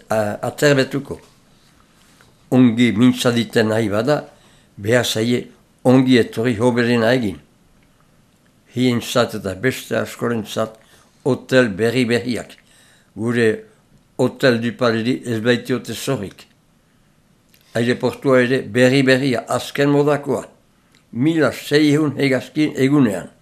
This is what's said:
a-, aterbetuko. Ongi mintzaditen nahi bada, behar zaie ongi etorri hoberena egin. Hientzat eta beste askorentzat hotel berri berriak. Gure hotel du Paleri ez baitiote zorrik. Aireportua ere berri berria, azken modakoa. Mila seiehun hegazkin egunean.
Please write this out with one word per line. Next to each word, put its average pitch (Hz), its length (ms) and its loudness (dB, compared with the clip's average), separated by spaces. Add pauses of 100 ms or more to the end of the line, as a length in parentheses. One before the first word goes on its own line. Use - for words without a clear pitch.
a-, 107 340 -2
aterbetuko. 135 760 -2 (1400)
Ongi 120 380 4
mintzaditen 117 760 2
nahi 110 220 0
bada, 113 300 0 (560)
behar 110 280 0
zaie 120 380 -2 (420)
ongi 127 380 6
etorri 113 380 -2
hoberena 120 540 2
egin. 101 260 -4 (1300)
Hientzat 120 640 0
eta 95 140 -8
beste 117 440 -4
askorentzat 110 840 -6 (400)
hotel 127 440 2
berri 117 400 0
berriak. 117 480 -4 (600)
Gure 113 480 0 (520)
hotel 123 460 0
du 117 100 -4
Paleri 113 540 -2
ez 113 140 -4
baitiote 117 540 -2
zorrik. - 520 -8 (1300)
Aireportua 123 640 0
ere 123 220 0
berri 127 400 2
berria, 131 460 2
azken 143 420 -2
modakoa. 143 540 0 (680)
Mila 139 400 0
seiehun 147 640 0
hegazkin 139 580 -2
egunean. 127 540 2 (100)